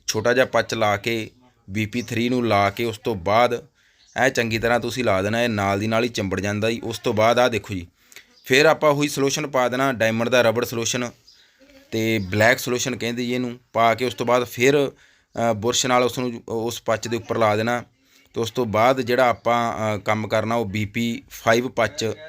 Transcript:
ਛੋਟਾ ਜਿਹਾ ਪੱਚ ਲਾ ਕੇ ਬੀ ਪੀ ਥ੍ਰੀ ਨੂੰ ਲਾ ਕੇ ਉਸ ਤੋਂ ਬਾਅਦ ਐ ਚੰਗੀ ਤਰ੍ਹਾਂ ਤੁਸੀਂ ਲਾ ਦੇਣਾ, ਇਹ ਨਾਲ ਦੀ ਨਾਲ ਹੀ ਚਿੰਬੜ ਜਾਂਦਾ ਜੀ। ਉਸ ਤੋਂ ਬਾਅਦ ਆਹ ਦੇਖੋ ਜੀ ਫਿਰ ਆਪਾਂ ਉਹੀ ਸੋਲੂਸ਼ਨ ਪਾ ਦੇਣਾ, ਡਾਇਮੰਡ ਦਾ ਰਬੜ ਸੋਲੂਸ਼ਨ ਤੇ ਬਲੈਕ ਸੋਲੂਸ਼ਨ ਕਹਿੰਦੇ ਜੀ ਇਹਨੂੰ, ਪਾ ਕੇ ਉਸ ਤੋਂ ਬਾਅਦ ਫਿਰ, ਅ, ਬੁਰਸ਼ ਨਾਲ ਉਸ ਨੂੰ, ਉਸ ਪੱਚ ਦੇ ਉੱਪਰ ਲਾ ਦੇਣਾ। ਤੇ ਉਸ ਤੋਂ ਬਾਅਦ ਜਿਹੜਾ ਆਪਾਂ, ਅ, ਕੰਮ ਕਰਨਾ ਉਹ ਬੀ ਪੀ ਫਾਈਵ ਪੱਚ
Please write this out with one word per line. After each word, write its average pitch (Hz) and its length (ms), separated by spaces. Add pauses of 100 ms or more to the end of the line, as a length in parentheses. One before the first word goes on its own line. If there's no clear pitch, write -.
ਛੋਟਾ 110 260
ਜਿਹਾ 127 140
ਪੱਚ 113 280
ਲਾ 104 220
ਕੇ 110 340 (400)
ਬੀ 107 160
ਪੀ 120 160
ਥ੍ਰੀ 117 260
ਨੂੰ 123 180
ਲਾ 101 240
ਕੇ 117 140
ਉਸ 110 140
ਤੋਂ 120 160
ਬਾਅਦ 113 500 (520)
ਐ 123 120
ਚੰਗੀ 113 300
ਤਰ੍ਹਾਂ 117 220
ਤੁਸੀਂ 120 240
ਲਾ 95 180
ਦੇਣਾ, 110 200
ਇਹ 120 60
ਨਾਲ 101 320
ਦੀ 110 60
ਨਾਲ 113 180
ਹੀ 123 40
ਚਿੰਬੜ 95 320
ਜਾਂਦਾ 104 300
ਜੀ। 117 140
ਉਸ 113 140
ਤੋਂ 123 160
ਬਾਅਦ 113 240
ਆਹ 123 100
ਦੇਖੋ 107 260
ਜੀ 87 120 (580)
ਫਿਰ 139 220
ਆਪਾਂ 151 240
ਉਹੀ 147 180
ਸੋਲੂਸ਼ਨ 143 380
ਪਾ 127 220
ਦੇਣਾ, 131 240
ਡਾਇਮੰਡ 113 360
ਦਾ 123 140
ਰਬੜ 117 220
ਸੋਲੂਸ਼ਨ 117 460 (840)
ਤੇ 113 260
ਬਲੈਕ 107 400
ਸੋਲੂਸ਼ਨ 123 380
ਕਹਿੰਦੇ 120 280
ਜੀ 120 100
ਇਹਨੂੰ, 123 260 (120)
ਪਾ 113 220
ਕੇ 120 100
ਉਸ 117 100
ਤੋਂ 120 120
ਬਾਅਦ 123 180
ਫਿਰ, 135 460 (600)
ਅ, - 20
ਬੁਰਸ਼ 117 340
ਨਾਲ 123 180
ਉਸ 120 140
ਨੂੰ, 123 300
ਉਸ 113 340
ਪੱਚ 113 260
ਦੇ 117 80
ਉੱਪਰ 113 220
ਲਾ 107 180
ਦੇਣਾ। 117 280 (500)
ਤੇ - 60
ਉਸ 110 100
ਤੋਂ 123 160
ਬਾਅਦ 117 340
ਜਿਹੜਾ 123 280
ਆਪਾਂ, 117 440
ਅ, 107 260
ਕੰਮ 107 300
ਕਰਨਾ 110 260
ਉਹ 117 120
ਬੀ 104 180
ਪੀ 117 460
ਫਾਈਵ 120 380
ਪੱਚ 110 440 (160)